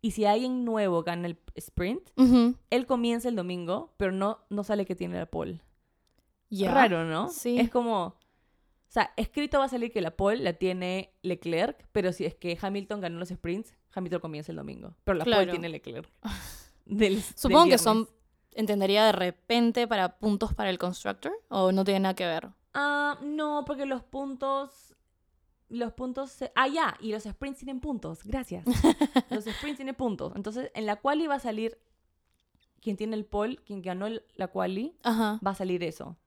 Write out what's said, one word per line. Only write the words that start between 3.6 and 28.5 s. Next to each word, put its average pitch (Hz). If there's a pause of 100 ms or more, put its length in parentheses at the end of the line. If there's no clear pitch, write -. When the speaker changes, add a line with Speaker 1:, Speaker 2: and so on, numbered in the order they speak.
Speaker 1:
pero 190
no, 196 (100)
no 208
sale 208
que 185
tiene 175
la 170
pole. 165 (880)
Speaker 2:
Ya. 196
Speaker 1:
Raro, 196
¿no? 165
Speaker 2:
Sí. 240
Speaker 1:
Es 240
como, 233
o -
sea, -
escrito 285
va 269
a 262
salir 233
que 220
la 160
pole 202
la 175
tiene 185
Leclerc, 180
pero 185
si 175
es 165
que 175
Hamilton 202
ganó 170
los 175
sprints, 180 (180)
Hamilton 180
comienza 151
el 165
domingo. 143
Pero 185
la 156
pole 233
Speaker 2:
Claro. 185
Speaker 1:
tiene 170
Leclerc. 156 (140)
Speaker 2:
<laughs> -
Speaker 1:
Del, 202
del 208 (140)
Speaker 2:
Supongo 285
que 254
son, 220
Speaker 1:
viernes. - (380)
Speaker 2:
entendería 208
de 214
repente 233
para 190
puntos 214
para 196
el 185
constructor, 196 (160)
¿o 185
no 190
tiene 196
nada 190
que 185
ver? 165 (240)
Speaker 1:
Ah, 294
no, 294
porque 285
los 262
puntos, 269 (720)
los 233
puntos 254
se, -
ah, 262
ya, 311
y 220
los 214
sprints 269
tienen 262
puntos, 220
gracias. 208